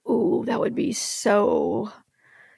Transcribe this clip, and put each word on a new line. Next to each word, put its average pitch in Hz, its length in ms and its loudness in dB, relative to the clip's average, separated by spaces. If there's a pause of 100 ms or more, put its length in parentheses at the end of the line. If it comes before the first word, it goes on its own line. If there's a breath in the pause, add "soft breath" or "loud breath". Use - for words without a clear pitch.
"Ooh, 233 380 2
that 240 120 -2
would - 140 0
be 240 200 -2
so 202 960 0 (680 loud breath)